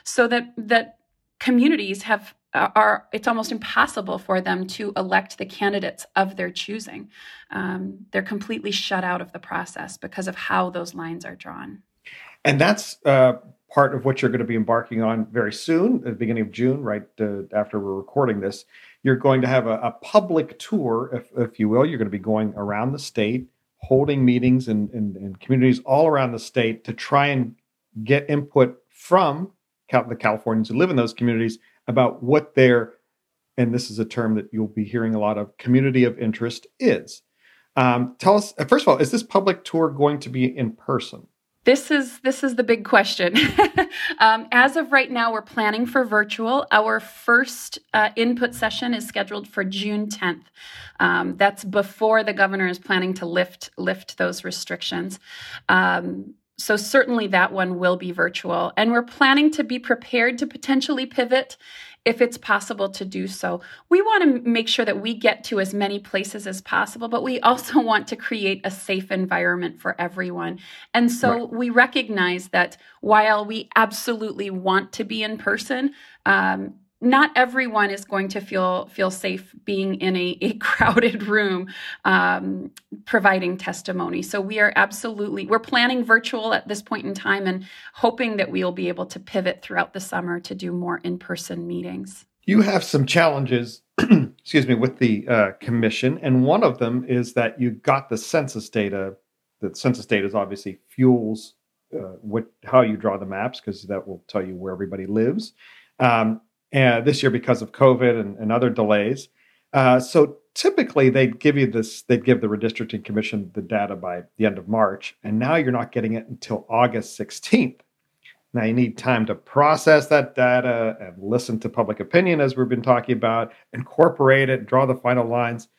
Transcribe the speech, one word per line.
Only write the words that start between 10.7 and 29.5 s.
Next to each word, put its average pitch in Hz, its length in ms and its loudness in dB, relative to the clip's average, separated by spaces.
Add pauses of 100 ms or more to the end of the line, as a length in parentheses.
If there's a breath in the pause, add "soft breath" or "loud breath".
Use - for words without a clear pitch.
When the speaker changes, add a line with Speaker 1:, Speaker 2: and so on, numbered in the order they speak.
Speaker 1:
those 175 240 -10
lines 170 300 -10
are 180 100 -16
drawn. - 480 -16 (640 loud breath)
Speaker 2:
And 139 160 2
that's, 202 440 0
uh, 131 340 6 (340)
part 139 220 4
of 120 100 -4
what 131 160 0
you're 123 100 2
gonna 117 140 -2
be 113 100 -2
embarking 113 460 0
on 110 320 0
very 107 200 -2
soon, 170 440 0
at 123 80 -6
the 123 80 -6
beginning 113 300 -2
of 101 100 -8
June, 131 300 0
right, 104 220 -6 (140)
uh, 101 260 -4 (100)
after 104 260 -2
we're 98 140 -4
recording 107 460 -2
this. 98 260 -8 (360 soft breath)
You're 131 140 2
going 131 240 2
to 127 80 0
have 127 180 2
a, 110 120 -2
a 120 120 -4 (120)
public 180 560 0
tour, 127 560 -2
if, - 240 -10
if 117 200 -4
you 107 120 2
will. 127 160 4
You're 160 100 -4
gonna 110 140 -4
be 101 80 -4
going 107 360 -2
around 104 380 -4
the 147 60 -8
state, 123 480 -4 (320)
holding 139 480 2
meetings 127 420 4
in, 104 240 -2
in, 104 240 -6
in 95 200 -12
communities 127 500 2
all 143 200 4
around 135 260 2
the 117 60 -8
state 113 460 -4
to 117 80 -8
try 143 360 2
and 131 260 -2 (500)
get 139 240 2
input 143 500 2 (120)
from 175 640 0 (360)